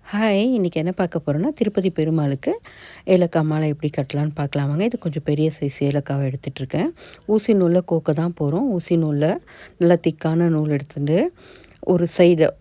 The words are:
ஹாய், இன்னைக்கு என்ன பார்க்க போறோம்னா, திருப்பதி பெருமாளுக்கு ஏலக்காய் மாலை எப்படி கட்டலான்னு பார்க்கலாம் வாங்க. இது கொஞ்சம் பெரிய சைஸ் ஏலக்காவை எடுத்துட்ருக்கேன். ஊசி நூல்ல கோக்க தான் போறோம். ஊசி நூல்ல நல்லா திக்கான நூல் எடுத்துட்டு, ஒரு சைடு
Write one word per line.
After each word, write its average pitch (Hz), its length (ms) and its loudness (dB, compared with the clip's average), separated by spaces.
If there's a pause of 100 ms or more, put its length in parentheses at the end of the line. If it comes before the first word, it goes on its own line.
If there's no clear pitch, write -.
(160)
ஹாய், 214 360 2
இன்னைக்கு 190 260 0
என்ன 175 140 -2
பார்க்க 175 340 -2
போறோம்னா, 165 280 -2
திருப்பதி 202 360 -2
பெருமாளுக்கு 160 680 -2 (460)
ஏலக்காய் 175 360 2
மாலை 156 260 0
எப்படி 147 280 -4
கட்டலான்னு 147 380 -2
பார்க்கலாம் 143 340 -4
வாங்க. 156 160 0
இது 240 140 -2
கொஞ்சம் 156 260 -6
பெரிய 151 260 0 (100)
சைஸ் 143 220 -4
ஏலக்காவை 139 500 -2
எடுத்துட்ருக்கேன். 139 540 -6 (400)
ஊசி 214 280 2
நூல்ல 180 260 4 (100)
கோக்க 160 220 0
தான் 165 280 -2
போறோம். 151 200 0
ஊசி 185 360 -2
நூல்ல 151 400 0 (420)
நல்லா 170 180 6 (120)
திக்கான 156 260 -2
நூல் 160 340 2
எடுத்துட்டு, 147 640 -2 (480)
ஒரு 175 260 2 (100)
சைடு 175 300 6 (140)